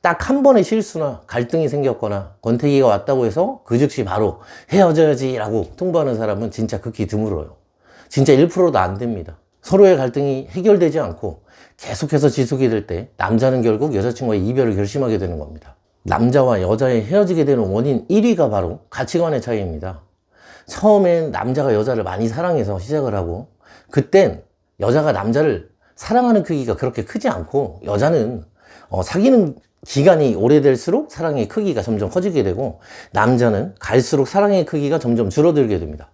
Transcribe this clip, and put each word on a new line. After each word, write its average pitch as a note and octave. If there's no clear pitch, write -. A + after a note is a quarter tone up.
딱 E3+
한 C#4
번의 B3+
실수나 E3+
갈등이 B2+
생겼거나 A#2
권태기가 C3
왔다고 A#2+
해서 D3+
그 A#2
즉시 C3+
바로 G2+
"헤어져야지"라고 C3
통보하는 D#3+
사람은 G#2+
진짜 A2
극히 A2
드물어요. G2+
진짜 C#3+
일 D3
프로도 E3+
안 F#2
됩니다. A2
서로의 F#3+
갈등이 C3+
해결되지 F3
않고 F2+
계속해서 D3
지속이 B2+
될 A2
때 F2+
남자는 A#2
결국 A2+
여자친구와의 A2
이별을 A#2+
결심하게 A2
되는 F2
겁니다. D2
남자와 B2
여자의 A2
헤어지게 F3
되는 B2+
원인 A2+
일 G#3
위가 F3
바로 F#2
가치관의 D3+
차이입니다. F#2
처음엔 F3+
남자가 B2+
여자를 A2
많이 F#2+
사랑해서 C3+
시작을 B2+
하고, F2+
그땐 C#3+
여자가 C#3+
남자를 A2+
사랑하는 A3+
크기가 B2+
그렇게 A#2+
크지 -
않고, F#2+
여자는, A#2
어, F#2
사귀는 G3+
기간이 C#3+
오래될수록 C#3+
사랑의 C#3+
크기가 F3+
점점 G2+
커지게 F3+
되고, G2
남자는 A#2
갈수록 B2+
사랑의 G3
크기가 D3
점점 A#2
줄어들게 C#3+
됩니다. D2+